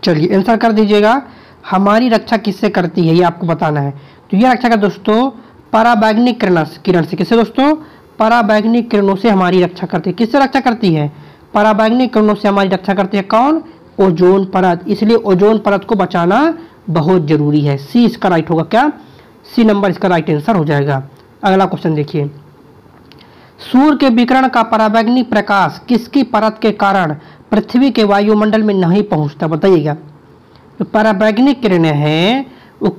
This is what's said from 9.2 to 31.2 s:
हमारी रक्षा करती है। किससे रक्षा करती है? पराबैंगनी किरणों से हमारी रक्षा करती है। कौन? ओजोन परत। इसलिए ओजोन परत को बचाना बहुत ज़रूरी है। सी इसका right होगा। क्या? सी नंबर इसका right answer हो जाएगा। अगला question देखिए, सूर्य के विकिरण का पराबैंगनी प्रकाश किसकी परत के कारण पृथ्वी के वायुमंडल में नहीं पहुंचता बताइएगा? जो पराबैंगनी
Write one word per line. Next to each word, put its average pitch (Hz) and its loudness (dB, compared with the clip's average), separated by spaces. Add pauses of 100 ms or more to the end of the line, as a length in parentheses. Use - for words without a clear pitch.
हमारी 185 2
रक्षा 175 -6
करती 175 -6
है। 180 -4
किससे 233 -2
रक्षा 269 0
करती 220 0
है? 147 -2 (440)
पराबैंगनी 220 2
किरणों 214 2
से 208 -4
हमारी 196 0
रक्षा 190 -2
करती 196 -2
है। 196 -2
कौन? 269 0 (360)
ओजोन 190 2
परत। 185 -2
इसलिए 214 0
ओजोन 208 2
परत 202 -2
को 233 -2
बचाना 190 0 (340)
बहुत 160 2
ज़रूरी 151 2
है। 143 0
सी 240 0
इसका 208 0
right 165 0
होगा। 160 0
क्या? 247 0 (560)
सी - 0
नंबर 202 2
इसका 185 -4
right 165 -2
answer 151 -2
हो 160 0
जाएगा। 143 -2 (400)
अगला 190 2
question 175 -4
देखिए, 147 -4 (1300)
सूर्य 285 2
के 277 0
विकिरण 247 0
का 247 0
पराबैंगनी 226 0
प्रकाश 202 -2
किसकी 247 0
परत 214 -2
के 214 0
कारण 196 -2 (380)
पृथ्वी 247 0
के 220 0
वायुमंडल 208 2
में 208 0
नहीं 185 2
पहुंचता 151 -4
बताइएगा? 156 0
जो - -16
पराबैंगनी 220 0